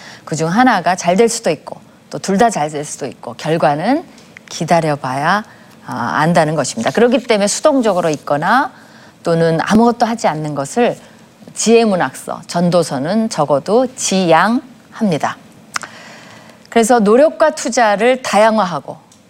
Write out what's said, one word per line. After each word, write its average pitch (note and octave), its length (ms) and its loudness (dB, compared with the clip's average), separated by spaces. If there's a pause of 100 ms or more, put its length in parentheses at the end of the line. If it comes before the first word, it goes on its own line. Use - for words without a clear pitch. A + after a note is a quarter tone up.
(260)
그중 D#3+ 240 -4
하나가 F#3+ 460 2
잘 F3+ 220 0
될 A3+ 120 4
수도 - 220 -4
있고 - 300 -8 (300)
또 D3+ 80 -10
둘 G3 180 -4
다 A#3 140 4
잘 D#3 180 -4
될 D3+ 160 -8
수도 - 220 -12
있고 A2 280 -14
결과는 E3 680 -2 (460)
기다려봐야, D#3 960 -2 (420)
아, C3 60 -10 (260)
안다는 D#3+ 360 2
것입니다. C3 360 -4
그렇기 A#3 320 2
때문에 G#3 240 0
수동적으로 G#3 640 0
있거나 D#3+ 640 -2 (500)
또는 E3 400 0
아무것도 A#3 440 2
하지 A#3 220 -2
않는 D3+ 260 -6
것을 D#3 440 -2 (560)
지혜문학서, G3 920 0
전도서는 F3 840 -2
적어도 E3 680 0
지양합니다. F#3+ 1400 0 (1300)
그래서 A#3 320 4
노력과 D4+ 500 4
투자를 B3 720 0
다양화하고 G3 720 0 (340)